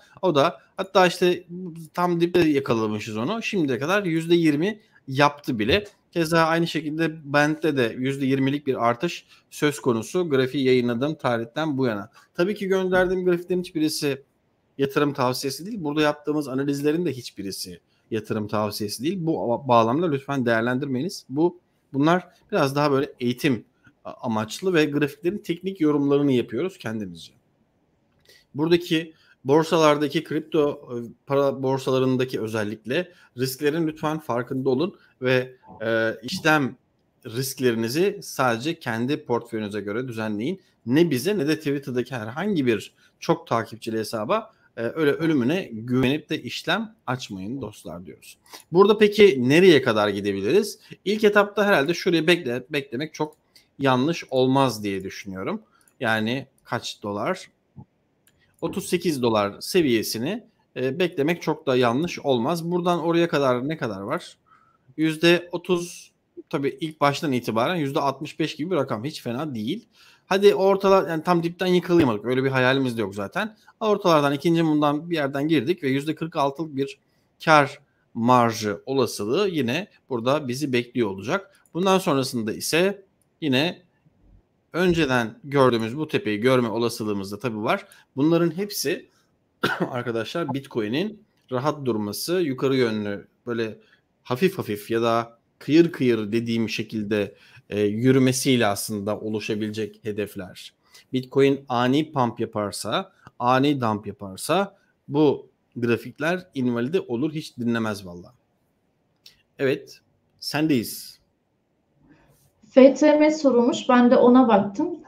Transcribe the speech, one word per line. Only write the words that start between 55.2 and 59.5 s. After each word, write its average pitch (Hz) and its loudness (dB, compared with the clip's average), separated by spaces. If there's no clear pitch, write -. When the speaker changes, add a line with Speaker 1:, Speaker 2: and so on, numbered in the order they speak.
Speaker 1:
Yani 113 -2
kaç - -8
dolar? 110 -6
Otuz 165 -6
sekiz 170 -2
dolar 107 2